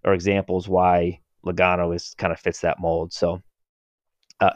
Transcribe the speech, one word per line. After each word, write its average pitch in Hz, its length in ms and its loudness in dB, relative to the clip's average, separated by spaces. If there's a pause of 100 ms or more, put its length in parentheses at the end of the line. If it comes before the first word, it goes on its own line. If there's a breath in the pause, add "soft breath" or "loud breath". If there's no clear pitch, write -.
or 101 80 2
examples 92 560 0
why 90 520 2 (240)
Logano 90 500 0
is, - 240 -10
kinda 85 180 -2
fits - 240 -6
that 80 200 -2
mold. 82 320 -2
So, 87 300 -4 (960)
uh, 98 160 4